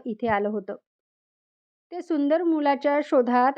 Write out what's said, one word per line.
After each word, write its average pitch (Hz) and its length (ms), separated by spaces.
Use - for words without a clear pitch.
इथे 233 220
आलं 208 220
होतं. 202 280
ते 349 120
सुंदर 311 400
मुलाच्या 294 640
शोधात 247 540